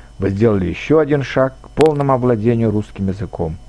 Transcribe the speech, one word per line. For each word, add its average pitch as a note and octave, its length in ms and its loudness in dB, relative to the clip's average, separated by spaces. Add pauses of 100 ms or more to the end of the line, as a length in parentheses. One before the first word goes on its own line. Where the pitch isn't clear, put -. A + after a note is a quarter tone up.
(180)
вы G2 120 -2
сделали G2+ 360 2
еще F2 320 0
один C#3+ 240 0
шаг C3 380 -2
к - 100 -20
полному C#3+ 440 2
овладению A#2 560 2
русским G2+ 380 -4
языком. F2 500 -6 (100)